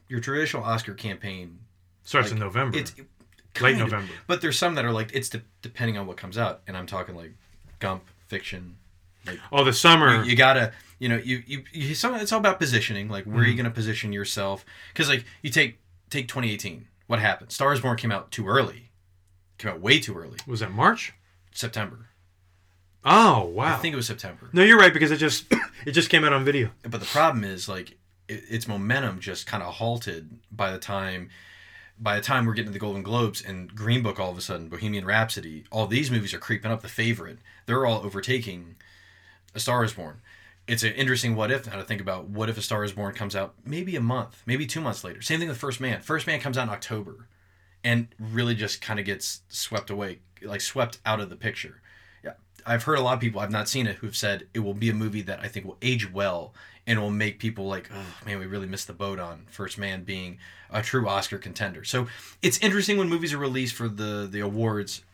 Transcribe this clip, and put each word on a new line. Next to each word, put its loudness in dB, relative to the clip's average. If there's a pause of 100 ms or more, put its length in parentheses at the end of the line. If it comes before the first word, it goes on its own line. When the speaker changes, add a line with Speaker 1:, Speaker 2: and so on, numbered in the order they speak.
Speaker 1:
your -4
traditional -2
Oscar -2
campaign -10 (460)
Speaker 2:
Starts 2
Speaker 1:
like, -2
Speaker 2:
in 0
November. 0
Speaker 1:
it's -4 (680)
Speaker 2:
Late 8
Speaker 1:
kind 2
of, 2
Speaker 2:
November. -4 (140)
Speaker 1:
but 2
there's 0
some 2
that 0
are, 2
like, 0
it's -2
de-, -6 (220)
depending -2
on -6
what -10
comes -10
out, -2
and -8
I'm -8
talking, -8
like, -16 (460)
Gump, -4 (240)
Fiction, -10 (480)
like, -10 (120)
Speaker 2:
Oh, 6
the 6
summer. 8
Speaker 1:
you, 0
you 4
gotta, 8 (260)
you -2
know, 2
you, -4
you, -10 (100)
you, -4
some, 0
it's -4
all 2
about 4
positioning, 0
like, -6
where -2
are 6
you 6
Speaker 2:
Mm-hmm. -2
Speaker 1:
gonna 0
position -2
yourself? -4 (300)
'Cause, 0
like, 2 (160)
you -6
take, 2 (320)
take -4
twenty -2
eighteen. -10 (200)
What 0
happened? 0
Star 2
is 0
Born 2
came -2
out -4
too -4
early. 2 (680)
Came -4
out -10
way 8
too -4
early. -14
Speaker 2:
Was -4
that -4
March? 2 (380)
Speaker 1:
September. -8 (960)
Speaker 2:
Oh, 10
wow. 0
Speaker 1:
I 0
think 0
it -6
was -2
September. -12
Speaker 2:
No, 10
you're 12
right, 12
because 4
it 4
just, 2 (220)
<coughs> -16
it -4
just 4
came 6
out 6
on 4
video. 2 (120)
Speaker 1:
But -6
the -8
problem 4
is, -6
like, -10 (300)
it, -10
its -4
momentum -2
just -8
kinda -4
halted -6 (120)
by -2
the -6
time, -6 (720)
by -2
the -2
time 2
we're 2
getting -4
to -8
the -10
Golden -6
Globes 0
and -12
Green 0
Book -4
all -4
of -12
a -10
sudden, -8
Bohemian -6
Rhapsody, -2
all 0
these 0
movies 0
are -8
creeping -4
up. -4
The -14
Favorite, -2 (260)
they're 0
all 0
overtaking -6 (800)
A -6
Star 2
is 0
Born. -12 (460)
It's 0
an 2
interesting 0
what 0
if -2
now -10
to -8
think -6
about -6
what -2
if -4
A -6
Star -2
is -4
Born -6
comes -6
out -4 (100)
maybe -6
a -2
month, -2
maybe -2
two -6
months -6
later. -14
Same -2
thing -2
with -6
First -6
Man. -2
First -4
Man -2
comes -4
out 0
in -4
October -10 (560)
and 2 (100)
really 0
just -4
kinda -4
gets -6
swept -6
away, -8 (220)
like, -8
swept -2
out -2
of -8
the -16
picture. -8 (400)
Yeah, -12 (320)
I've 0
heard 2
a 2
lot 2
of -2
people, -2
I've -4
not -2
seen 0
it, -6
who've -10
said -4
it -4
will -4
be 0
a 2
movie -4
that -8
I -10
think -10
will -14
age -2
well -4 (320)
and 2
will -2
make -2
people -6
like, -8
"Oh, -14 (100)
man, -6
we -10
really -8
missed -8
the -14
boat -6
on -12
First -10
Man -6
being -10 (320)
a -2
true 0
Oscar -2
contender." -10
So -2 (340)
it's 2
interesting 2
when 2
movies -2
are -4
released -2
for -4
the, -4
the -6
awards -2 (100)